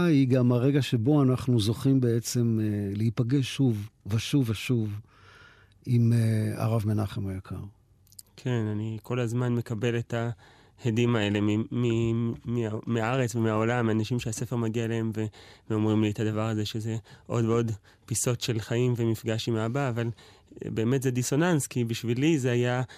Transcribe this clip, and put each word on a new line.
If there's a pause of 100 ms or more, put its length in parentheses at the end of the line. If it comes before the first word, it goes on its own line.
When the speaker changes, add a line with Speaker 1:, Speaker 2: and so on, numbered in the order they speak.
Speaker 1:
היא
גם
הרגע
שבו
אנחנו
זוכים
בעצם,
אה,
להיפגש
שוב (180)
ושוב
ושוב (840)
עם,
אה,
הרב
מנחם
היקר. (760)
Speaker 2:
כן,
אני
כל
הזמן
מקבל
את (720)
ההדים
האלה
מ-,
מ-, (120)
מה-,
מהארץ
ומהעולם,
אנשים
שהספר
מגיע
אליהם
ו-, (440)
ואומרים
לי
את
הדבר
הזה,
שזה (300)
עוד
ועוד (340)
פיסות
של
חיים
ומפגש
עם
אבא,
אבל, (560)
אה,
באמת
זה
דיסוננס,
כי
בשבילי
זה
היה, (160)